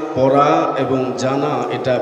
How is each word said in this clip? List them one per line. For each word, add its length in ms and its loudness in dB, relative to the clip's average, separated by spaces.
পড়া 380 4
এবং 220 0
জানা 360 -2
এটা 300 -2